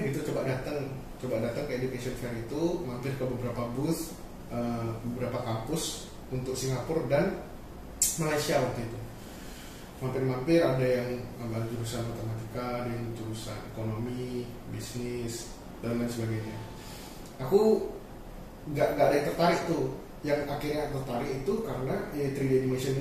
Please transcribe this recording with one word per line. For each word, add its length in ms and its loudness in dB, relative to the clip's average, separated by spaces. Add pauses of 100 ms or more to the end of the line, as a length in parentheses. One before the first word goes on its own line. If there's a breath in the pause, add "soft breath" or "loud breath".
gitu, 240 0
"coba 160 0
datang, 400 -2 (320)
coba 240 0
datang 240 -2
ke 160 -2
education 400 -2
fair 160 -4
itu, 240 -4 (240)
mampir 320 -4
ke 80 0
beberapa 480 -2
booth, 400 0 (400)
eh, 360 0 (200)
beberapa 320 -2
kampus 640 -2 (240)
untuk 240 -2
Singapura 560 0
dan 320 4 (800)
Malaysia 400 4
waktu 240 0
itu." 120 -6 (1040 loud breath)
Mampir-mampir 580 4
ada 240 6
yang 380 2 (160)
ambil 320 -2
jurusan 320 -2
matematika, 800 -4
ada 80 -2
yang 240 -2
jurusan 440 -6 (140)
ekonomi, 720 -2 (300)
bisnis, 800 -4 (260)
dan 160 0
lain 140 0
sebagainya. 480 -2 (880 loud breath)
Aku 420 8 (840)
nggak, 240 4
nggak 80 8
ada 80 8
yang 180 4
tertarik 280 6 (100)
tuh. 140 2 (400)
Yang 240 4
akhirnya 400 0
tertarik 420 -2
itu 220 0 (100)
karena, 320 -2 (220)
ya, 160 2
three 160 2
D 60 6 (100)
animation 360 2